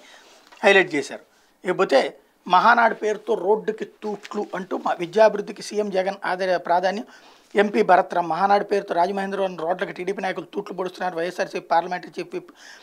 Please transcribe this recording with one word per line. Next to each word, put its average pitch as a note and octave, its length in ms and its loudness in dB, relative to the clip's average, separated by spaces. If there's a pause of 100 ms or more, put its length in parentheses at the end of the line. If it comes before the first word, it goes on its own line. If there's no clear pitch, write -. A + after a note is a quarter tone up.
(640)
హైలైట్ F#3+ 300 6
చేశారు. C3 260 -6 (440)
ఇకపోతే F#3 540 2 (300)
మహానాడు A3 460 6
పేరుతో G#3+ 400 -4
రోడ్డుకి G3+ 500 0
తూట్లు G#3+ 720 -8
అంటూ F#3+ 220 -6
మా E3+ 220 -2
విద్యాభివృద్ధికి G3+ 640 2
సీఎం G#3 280 -4
జగన్ F#3 240 -2 (100)
ఆదర-, F3+ 320 0
ప్రాధాన్యం. F#3 480 0 (500)
ఎంపీ G#3 280 2
భరత్రాం F3 460 4
మహానాడు G3 360 2
పేరుతో G3 300 -2
రాజమహేంద్రవరం G3 600 -2
రోడ్లకు E3+ 360 -4
టీడీపీ F#3 300 -6
నాయకులు F#3 220 -4
తూట్లు G3 320 -10
పొడుస్తున్నారు. F3+ 400 -6
వైఎస్ఆర్సీపీ F3 500 -6
పార్లమెంటరీ F3 520 -2
చీఫ్ F3 160 -10
విప్ F3 180 -12 (300)